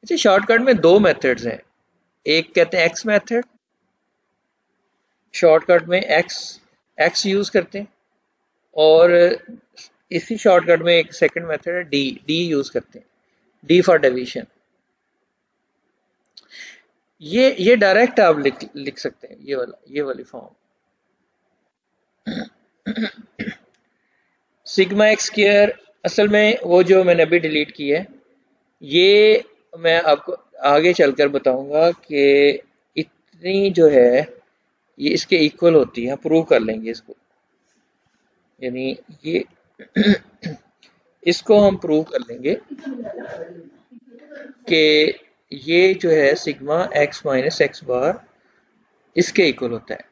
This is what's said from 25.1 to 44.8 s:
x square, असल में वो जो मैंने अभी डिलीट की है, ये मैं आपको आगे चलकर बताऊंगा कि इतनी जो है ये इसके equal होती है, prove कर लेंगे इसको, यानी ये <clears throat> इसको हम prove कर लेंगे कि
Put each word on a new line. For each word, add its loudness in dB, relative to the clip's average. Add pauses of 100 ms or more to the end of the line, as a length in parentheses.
x -4
square, 2 (340)
असल 0
में 2
वो 4
जो 4
मैंने 2
अभी 2
डिलीट -4
की -12
है, -2 (760)
ये 4 (340)
मैं 0
आपको 0 (340)
आगे 2
चलकर 2
बताऊंगा -2
कि 2 (460)
इतनी -6
जो 4
है 4 (840)
ये -4
इसके -2
equal 0
होती 0
है, -6
prove -2
कर 2
लेंगे -8
इसको, -16 (1500)
यानी -8 (260)
ये -4 (520)
<clears throat> 4 (1120)
इसको 2
हम 2
prove -2
कर -8
लेंगे -8 (2000)
कि 2 (380)